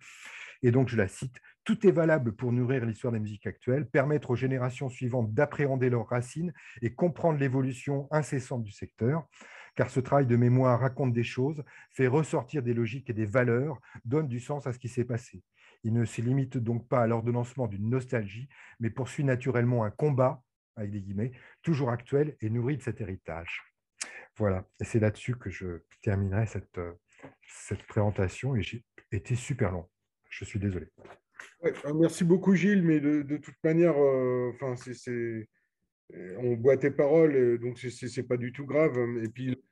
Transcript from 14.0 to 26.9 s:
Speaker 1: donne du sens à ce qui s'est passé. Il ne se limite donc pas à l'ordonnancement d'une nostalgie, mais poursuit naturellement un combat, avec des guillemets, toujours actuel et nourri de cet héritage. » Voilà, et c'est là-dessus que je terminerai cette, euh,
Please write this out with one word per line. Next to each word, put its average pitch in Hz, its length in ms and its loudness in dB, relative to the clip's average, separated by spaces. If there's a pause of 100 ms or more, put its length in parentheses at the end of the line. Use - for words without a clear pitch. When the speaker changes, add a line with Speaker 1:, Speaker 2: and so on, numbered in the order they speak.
Speaker 1:
donne 143 240 0
du 120 100 -6
sens 143 280 -6
à 127 40 -4
ce - 80 -8
qui 120 80 -10
s'est 120 160 -2
passé. 113 400 -6 (400)
Il 110 80 0
ne 117 140 2
se - 160 -8
limite 131 360 0
donc 117 300 -4
pas 127 140 2
à 113 60 4
l'ordonnancement 117 600 -2
d'une 98 220 -6
nostalgie, 123 580 -4 (320)
mais 113 100 -2
poursuit 131 360 -6
naturellement 123 580 2
un 104 80 -2
combat, 135 500 2 (360)
avec 104 140 -6
des 101 100 -8
guillemets, 101 320 -6 (280)
toujours 143 280 0
actuel 139 500 0
et 110 100 -4
nourri 120 280 0
de 113 60 -12
cet 120 180 -6
héritage. » 82 640 -8 (720)
Voilà, 98 280 0 (140)
et 101 60 -4
c'est 110 160 2
là-dessus 107 340 0
que 113 140 -10
je 87 320 -10 (200)
terminerai 98 440 0
cette, - 320 -10
euh, 87 160 -8 (520)